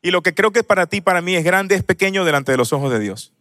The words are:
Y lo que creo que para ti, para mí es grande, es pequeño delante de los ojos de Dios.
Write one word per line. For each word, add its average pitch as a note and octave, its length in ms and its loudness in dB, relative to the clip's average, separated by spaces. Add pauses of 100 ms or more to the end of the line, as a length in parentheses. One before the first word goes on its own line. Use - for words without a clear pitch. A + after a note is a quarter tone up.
Y F3 100 -2
lo F3 100 2
que F3 120 0
creo G#3 200 2
que A#3 100 2
para F#3 240 2
ti, G3+ 140 -4
para F3+ 200 0
mí F3+ 140 -2
es E3 80 0
grande, F#3+ 320 2
es F#3 80 -2
pequeño F#3+ 400 0
delante C#3 300 0
de B2+ 40 0
los A#2+ 140 0
ojos C#3 220 -2
de A2+ 60 0
Dios. G#2 420 -8